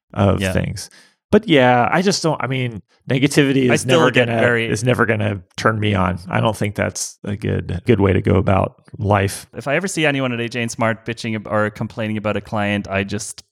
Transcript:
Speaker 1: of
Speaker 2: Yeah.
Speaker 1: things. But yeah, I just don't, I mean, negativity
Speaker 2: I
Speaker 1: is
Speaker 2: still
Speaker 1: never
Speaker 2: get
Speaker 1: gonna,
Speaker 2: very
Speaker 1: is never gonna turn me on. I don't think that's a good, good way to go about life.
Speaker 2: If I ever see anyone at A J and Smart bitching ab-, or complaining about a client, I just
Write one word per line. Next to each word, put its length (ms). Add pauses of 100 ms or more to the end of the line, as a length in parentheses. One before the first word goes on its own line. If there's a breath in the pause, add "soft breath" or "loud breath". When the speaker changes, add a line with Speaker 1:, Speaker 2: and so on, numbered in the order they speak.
(140)
Speaker 1:
of 260
Speaker 2:
Yeah. 120
Speaker 1:
things. 380 (400 soft breath)
But 160
yeah, 460
I 80
just 220
don't, 200
I 40
mean, 340 (280)
negativity 640
Speaker 2:
I 40
Speaker 1:
is 80
Speaker 2:
still 160
Speaker 1:
never 120
Speaker 2:
get 180
Speaker 1:
gonna, 120
Speaker 2:
very 260
Speaker 1:
is 160
never 220
gonna 380 (160)
turn 200
me 160
on. 240 (120)
I 100
don't 160
think 180
that's 500
a 120
good, 480
good 160
way 140
to 80
go 140
about 460 (140)
life. 580
Speaker 2:
If 140
I 80
ever 120
see 180
anyone 260
at 80
A 80
J 140
and 80
Smart 340
bitching 300
ab-, 120
or 220
complaining 480
about 220
a 20
client, 480
I 160
just 480